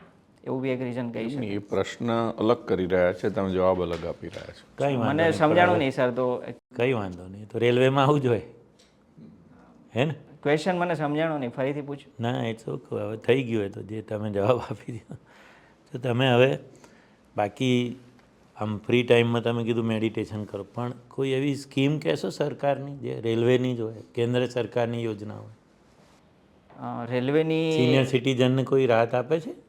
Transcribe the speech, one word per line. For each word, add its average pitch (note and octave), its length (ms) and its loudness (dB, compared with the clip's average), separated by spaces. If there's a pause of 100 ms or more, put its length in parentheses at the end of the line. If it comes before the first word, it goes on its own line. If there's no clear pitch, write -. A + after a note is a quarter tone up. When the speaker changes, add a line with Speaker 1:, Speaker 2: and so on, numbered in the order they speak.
(440)
Speaker 1:
એવું B2+ 160 -4
બી C3 80 -2
એક B2+ 140 -2
રીઝન B2 280 -6
કહી A#2 100 -6
Speaker 2:
એમ A2+ 60 -4
નહીં, C#3+ 120 -8
Speaker 1:
શકાય. A2+ 100 -6
Speaker 2:
એ G2+ 100 -4
પ્રશ્ન A2+ 800 -2
અલગ A#2 260 2
કરી F#2 220 0
રહ્યા F2+ 260 4
છે, G#2+ 160 -4
તમે F#2+ 220 -2
જવાબ F#2 320 2
અલગ E2+ 240 -4
આપી E2 220 -10
રહ્યા - 180 -14
છો. - 200 -20 (120)
Speaker 3:
કંઈ C#3 180 0
વાંધો B2 140 0
Speaker 1:
મને D#3 120 2
Speaker 3:
નહીં, E3 100 4
Speaker 1:
સમજાણું F3 420 4
Speaker 3:
પણ F3 40 2
Speaker 1:
નહીં C3+ 120 0
સર, B2+ 200 0
તો B2 320 -2 (340)
Speaker 3:
કંઈ B2+ 160 2
વાંધો F#2 360 -6
નહીં, G#2 200 -16
તો A#2 100 -8
રેલવેમાં B2+ 460 6
આવું D3 160 6
જોઈએ, A#2+ 220 2 (1500)
હે B2 80 2
ને? D3+ 100 -2 (280)
Speaker 1:
ક્વેશ્ચન E3 360 0
મને F3 160 -2
સમજાણું D3+ 460 -2
નહીં, A#2+ 100 -6
ફરીથી C#3+ 300 -4
પૂછો. C#3+ 300 -12 (100)
Speaker 3:
ના, A#2+ 300 -2
it's - 20 -2
okay, A2+ 460 -8
હવે G#2 180 -6
થઈ B2+ 260 2
ગયું A2+ 200 -2
હોય G2 80 -4
તો G2 120 -12
જે G#2+ 200 -10
તમે G#2+ 280 -6
જવાબ G2+ 280 2
<laughs> - 0 -
આપી - 340 -10
દો. - 240 -16 (760)
તો C3+ 60 -10
તમે B2+ 320 2
હવે C3 280 6 (800)
બાકી B2 600 0 (600)
આમ G#2+ 220 -4
ફ્રી B2 240 2
ટાઇમમાં A#2+ 400 4
તમે A#2 220 -2
કીધું A#2 200 0
મેડિટેશન G#2+ 600 -4
કરો, G2 200 -10
પણ B2 280 -8 (160)
કોઈ C3+ 220 -4
એવી C3+ 240 0
સ્કીમ C#3 440 0
કહેશો E3 320 -2
સરકારની C#3+ 680 -4
જે B2+ 240 -8
રેલવેની A#2+ 560 2
જ A#2 40 -6
હોય, A2+ 140 -6 (200)
કેન્દ્ર B2 320 0
સરકારની A#2 580 -4
યોજના G#2 300 -8
હોય? G#2+ 140 -16 (1300)
Speaker 1:
અ, A#2+ 300 -8
રેલવેની D#3+ 600 0
Speaker 3:
સિનિયર C3 320 4
સિટીઝનને B2+ 600 2
કોઈ C3+ 220 2
રાહત A#2 280 4
આપે B2+ 260 0
છે? G#3+ 140 -10 (140)